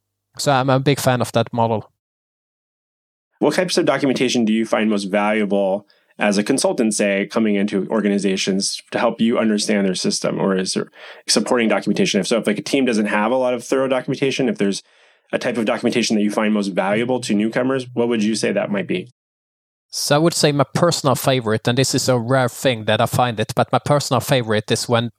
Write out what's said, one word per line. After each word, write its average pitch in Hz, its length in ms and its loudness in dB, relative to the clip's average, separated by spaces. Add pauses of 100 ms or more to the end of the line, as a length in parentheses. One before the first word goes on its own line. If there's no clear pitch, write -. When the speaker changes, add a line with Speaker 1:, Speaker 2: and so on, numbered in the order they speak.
(360)
Speaker 1:
So - 160 0
I'm 131 160 2
a 131 120 2
big 135 180 0
fan 123 220 2
of - 120 -4
that 113 200 0
model. 113 380 -2 (1500)
Speaker 2:
What 147 140 2
types 180 240 0
of 170 80 2
documentation 127 580 2
do 107 80 2
you 110 140 0
find 110 240 0
most 101 140 -2
valuable 101 840 0 (320)
as 104 180 2
a 104 60 2
consultant, 135 520 0
say, 101 360 0
coming 110 240 2
into 98 340 0
organizations 98 1000 0
to - 80 -4
help 113 220 0
you 113 180 2
understand 104 480 0
their 92 80 0
system, 90 460 -2
or 95 160 0
is 92 160 -2
there - 180 -6 (380)
supporting 117 400 2
documentation? 101 520 0
If 87 60 -2
so, 117 120 0
if, - 100 -4
like, 104 100 0
a 101 40 -6
team 139 220 0
doesn't 110 220 2
have 107 240 0
a 131 60 0
lot 127 180 0
of 120 80 -6
thorough 135 240 0
documentation, 131 600 -2
if 107 100 -2
there's 101 240 -2 (480)
a - 80 -2
type 120 180 -4
of 113 100 -2
documentation 113 500 0
that 104 60 2
you 104 100 0
find 107 200 0
most 101 160 0
valuable 107 520 -2
to 117 140 -4
newcomers, 123 580 0
what 120 160 0
would 113 160 0
you 110 100 0
say 110 160 -2
that 101 220 -2
might 98 160 -4
be? - 200 -6 (800)
Speaker 1:
So - 260 -2
I - 20 2
would 165 160 2
say 151 160 2
my 143 140 2 (100)
personal 151 400 2
favorite, 117 540 0
and 123 100 2
this 135 160 2
is 135 140 0
a 127 100 2
rare 123 300 0
thing 117 380 -2
that 107 140 2
I 113 60 4
find 120 320 0
it, 107 160 -4
but - 160 0
my 131 80 2
personal 139 420 0
favorite 110 520 0
is - 160 -2
when 117 300 0